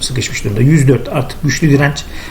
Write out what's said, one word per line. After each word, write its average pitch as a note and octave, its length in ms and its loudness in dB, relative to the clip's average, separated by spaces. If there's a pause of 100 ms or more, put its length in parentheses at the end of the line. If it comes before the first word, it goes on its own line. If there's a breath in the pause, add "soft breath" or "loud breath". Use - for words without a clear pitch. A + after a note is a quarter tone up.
sıkışmış - 440 -6
durumda. G#2+ 160 -2
Yüz C#3 280 4
dört B2 200 2
artık - 340 -4
güçlü D3+ 280 0
direnç. C#3+ 340 2 (260 loud breath)